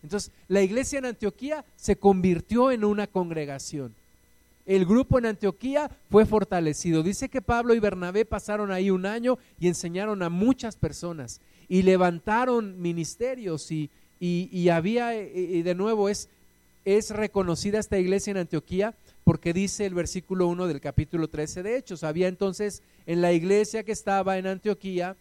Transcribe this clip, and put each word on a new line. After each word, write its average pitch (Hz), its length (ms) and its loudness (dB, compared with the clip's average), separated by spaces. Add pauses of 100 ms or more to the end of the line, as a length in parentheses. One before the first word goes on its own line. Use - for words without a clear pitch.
Entonces, 196 260 -6 (160)
la 190 160 2
iglesia 254 380 0
en 254 60 -6
Antioquía 254 580 -6 (120)
se 202 200 0
convirtió 196 760 4
en 226 140 0
una 208 240 0
congregación. 147 840 -6 (720)
El 190 220 4
grupo 254 320 4
en 233 80 0
Antioquía 247 640 -2 (200)
fue 214 160 8
fortalecido. 175 760 0
Dice 196 260 -2
que 254 140 -6
Pablo 240 320 2
y 233 60 2
Bernabé 190 440 0
pasaron 208 460 -4
ahí 190 200 2
un 185 140 2
año 233 320 0 (220)
y 165 80 0
enseñaron 185 560 -2
a 175 60 0
muchas 214 480 0
personas 156 640 -6 (280)
y 185 140 4
levantaron 185 1000 2
ministerios 175 920 -6
y, 151 180 -4 (300)
y, 175 320 -2
y 175 160 2
había, 220 520 0
y, 180 360 -4
y 170 60 0
de 180 120 0
nuevo 202 340 0
es, 202 200 -4 (560)
es 208 260 2
reconocida 202 680 -2
esta 202 180 -2
iglesia 190 320 0
en 196 60 -2
Antioquía 180 580 -2 (300)
porque 170 280 4
dice 196 340 -2
el 185 80 -4
versículo 180 520 -2
uno 175 220 -2
del 143 120 -4
capítulo 156 460 -2
trece 156 380 -6
de 226 140 -2
Hechos, 175 260 -10
"Había 165 240 0
entonces 196 540 -4 (240)
en 170 160 0
la 175 100 4
iglesia 202 500 2
que 220 100 -6
estaba 190 460 -2
en 185 80 -4
Antioquía 190 760 -4